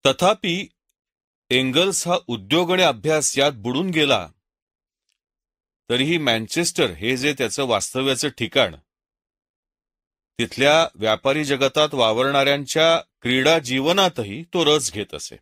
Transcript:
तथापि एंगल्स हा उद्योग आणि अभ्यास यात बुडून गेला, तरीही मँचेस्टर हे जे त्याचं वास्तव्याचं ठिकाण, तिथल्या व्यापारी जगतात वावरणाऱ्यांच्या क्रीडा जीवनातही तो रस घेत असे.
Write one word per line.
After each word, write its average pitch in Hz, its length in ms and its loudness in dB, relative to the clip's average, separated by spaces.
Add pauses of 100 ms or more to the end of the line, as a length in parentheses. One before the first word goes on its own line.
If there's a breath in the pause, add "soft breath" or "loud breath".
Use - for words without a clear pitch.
तथापि 180 600 0 (800)
एंगल्स 131 580 0
हा 175 100 0 (100)
उद्योग 123 440 -2
आणि 185 120 2
अभ्यास 147 540 0
यात 143 140 2
बुडून 127 380 -4
गेला, 139 420 0 (1600)
तरीही 139 280 0
मँचेस्टर 131 720 -2
हे 104 280 -4
जे 143 160 -2
त्याचं 131 320 -2
वास्तव्याचं 131 640 -2
ठिकाण, 110 460 -2 (1600)
तिथल्या 143 560 2
व्यापारी 123 500 0
जगतात 139 480 0
वावरणाऱ्यांच्या 139 1080 2 (200)
क्रीडा 131 380 2
जीवनातही 135 840 -2
तो 170 220 -2
रस 147 280 2
घेत 101 200 -8
असे. - 280 -14